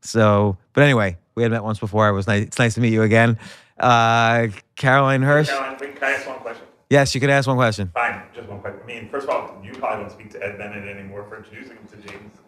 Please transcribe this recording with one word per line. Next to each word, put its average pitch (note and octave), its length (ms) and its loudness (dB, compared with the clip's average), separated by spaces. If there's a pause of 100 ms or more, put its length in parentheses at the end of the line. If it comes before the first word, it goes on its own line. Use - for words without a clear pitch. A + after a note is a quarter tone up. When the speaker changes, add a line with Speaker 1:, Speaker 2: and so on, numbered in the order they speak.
Speaker 1:
So, G#2 540 4 (160)
but C3+ 100 4
anyway, G#2+ 340 2 (180)
we A#2 80 0
had A2+ 80 2
met A2+ 120 -4
once G#2+ 140 -4
before. G#2+ 320 2
It G2+ 40 2
was G2 120 -2
nice. G#2 220 0
It's - 100 -12
nice A#2 160 2
to A#2 80 -2
meet A#2 100 2
you A2 120 4
again. A2+ 340 4 (420)
Uh, A#2 680 4 (280)
Caroline C3+ 460 2
Hirsch. D3 280 4
Speaker 2:
Caroline, C3+ 300 -6
wait, C#3 160 -14
can - 80 -8
I C3+ 100 -2
ask C3+ 140 -6
one B2+ 120 -10
question? A2+ 260 -14 (240)
Speaker 1:
Yes, C#3 240 4
you C3 80 -2
can C#3 80 2
ask C#3 180 2
one C3 100 0
question. G#2 360 0
Speaker 2:
Fine, G#2+ 280 -4 (120)
just - 140 -16
one G2+ 140 -14
question. - 220 -12
I A2+ 40 -20
mean, A#2 220 -14
first C#3 180 -8
of C3 80 -2
all, - 280 -10
you G2+ 100 -18
probably A2 300 -6
don't G2+ 80 -14
speak G#2 200 -20
to - 120 -12
Ed G2+ 140 -10
Bennett G#2 300 -14
anymore G2+ 420 -16
for G#2+ 80 -18
introducing G#2+ 400 -20
him G#2 140 -20
to G#2 60 -20
James G#2 360 -20 (140)